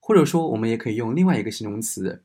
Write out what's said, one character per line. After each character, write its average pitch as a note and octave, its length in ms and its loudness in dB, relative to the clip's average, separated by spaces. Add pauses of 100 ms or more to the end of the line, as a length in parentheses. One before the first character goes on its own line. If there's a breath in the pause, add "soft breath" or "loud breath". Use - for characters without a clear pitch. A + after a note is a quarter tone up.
或 A3 140 0
者 E3 100 8
说 D#3+ 240 0
我 A#2 80 -2
们 A2+ 140 0
也 A2+ 60 0
可 A2+ 140 -6
以 G#2+ 60 -2
用 A#2 180 -4
另 F#3 120 4
外 D#3 120 2
一 G#2 40 -2
个 G#2+ 80 -4
形 G#2 180 -8
容 G#2 140 -8
词 - 420 -6